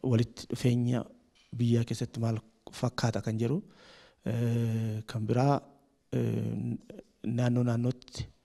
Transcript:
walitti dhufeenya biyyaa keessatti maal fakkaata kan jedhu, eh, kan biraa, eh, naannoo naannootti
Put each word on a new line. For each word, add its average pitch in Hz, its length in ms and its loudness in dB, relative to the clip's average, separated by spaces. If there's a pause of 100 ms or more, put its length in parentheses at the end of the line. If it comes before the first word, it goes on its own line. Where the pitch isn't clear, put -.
walitti 120 460 0
dhufeenya 123 560 2 (500)
biyyaa 117 300 4
keessatti 117 340 -6
maal 113 180 0 (340)
fakkaata 117 500 -2
kan 110 180 -2
jedhu, 135 240 0 (640)
eh, 113 840 -2
kan 110 180 -4
biraa, 127 360 4 (500)
eh, 113 640 -2 (460)
naannoo 120 400 2
naannootti 120 640 -2 (180)